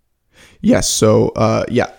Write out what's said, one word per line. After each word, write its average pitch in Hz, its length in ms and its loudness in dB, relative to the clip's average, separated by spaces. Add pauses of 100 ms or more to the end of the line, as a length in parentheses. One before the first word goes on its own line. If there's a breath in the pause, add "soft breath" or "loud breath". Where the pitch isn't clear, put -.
(600 soft breath)
Yes, - 280 0
so, 110 400 2
uh, 110 400 -2
yeah, 117 300 -2